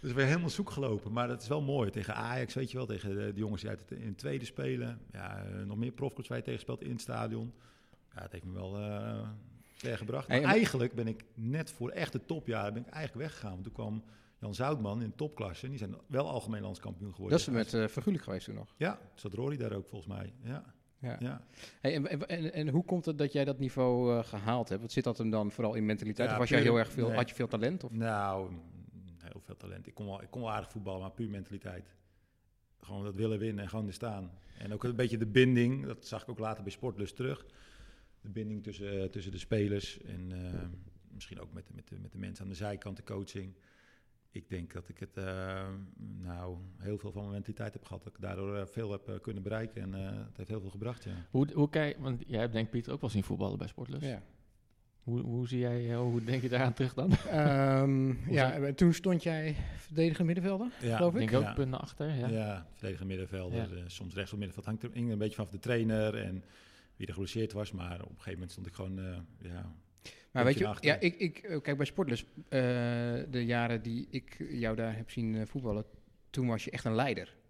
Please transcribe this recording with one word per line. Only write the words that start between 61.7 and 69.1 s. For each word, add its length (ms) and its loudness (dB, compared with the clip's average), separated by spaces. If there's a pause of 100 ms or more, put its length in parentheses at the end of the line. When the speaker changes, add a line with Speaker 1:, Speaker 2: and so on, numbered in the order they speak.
Speaker 3:
naar 100 -2
achter, 340 -4
ja. 140 0
Speaker 1:
Ja, 440 0
verdedigend 360 -6
middenvelder, 500 -2
Speaker 3:
Ja. 180 -4
Speaker 1:
eh, 100 -8
soms 280 -10
rechts 180 -4
op 60 -4
middenveld. 280 -6
Hangt 160 -4
er, 100 -6
hing 140 -2
er 60 0
een 60 0
beetje 160 0
vanaf 160 -4
de 80 -8
trainer 640 2
en 220 -4 (520)
wie 100 -8
er 60 -8
geblesseerd 400 -2
was. 200 -4
Maar 220 -6
op 60 -10
een 60 -10 (100)
gegeven 160 -10
moment 180 -8
stond 160 -10
ik 80 -12
gewoon, 240 -6
eh, 60 -6 (340)